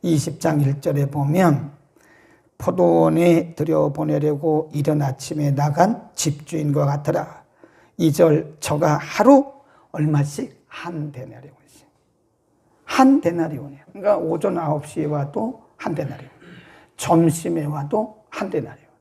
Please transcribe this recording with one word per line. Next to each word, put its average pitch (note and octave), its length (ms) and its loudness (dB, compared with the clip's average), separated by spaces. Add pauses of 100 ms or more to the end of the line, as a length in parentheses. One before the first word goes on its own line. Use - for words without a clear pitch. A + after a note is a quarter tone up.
이십 D#3+ 380 -2
장 D3+ 220 0
일 C#3+ 200 0
절에 C#3+ 300 -2
보면 D3+ 600 0 (840)
"포도원에 E3 960 2
들여보내려고 D3+ 1200 -2
이른 D3+ 280 0
아침에 C#3+ 500 -4
나간 D3+ 640 0
집주인과 D3 680 -2
같더라." D3 580 -4 (540)
이 D#3 140 4
절, D#3+ 480 4
"저가 D3+ 380 0
하루 C4 560 4 (380)
얼마씩? D3+ 760 -2
한 D3+ 440 -10
데나리온씩. - 760 -20 (960)
한 C4 380 4
데나리온이에요." D#3 600 -4 (100)
그러니까 G3+ 240 0
오전 E3+ 400 -2
아홉 D3+ 300 -4
시에 D#3 180 -6
와도 D3 560 -6 (160)
한 - 160 -6
데나리온, D3+ 380 -10 (640)
점심에 E3 680 0
와도 D3+ 680 -4
한 - 180 -6
데나리온 - 380 -8 (140)